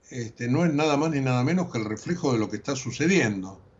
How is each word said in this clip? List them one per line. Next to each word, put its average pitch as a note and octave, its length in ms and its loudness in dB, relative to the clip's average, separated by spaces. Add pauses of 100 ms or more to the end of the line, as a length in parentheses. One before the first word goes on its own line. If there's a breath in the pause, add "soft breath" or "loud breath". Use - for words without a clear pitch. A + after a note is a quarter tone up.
este, A#2+ 400 -8
no D3 160 4
es E3 80 4
nada D3 240 2
más D#3+ 140 2
ni C#3+ 100 0
nada B2+ 240 2
menos F3 260 0
que A#2+ 80 -4
el A2 60 -2
reflejo C3+ 480 -2
de A#2 60 2
lo G#2+ 100 0
que G#2+ 80 -8
está C3 200 -6
sucediendo. A#2 840 0 (200)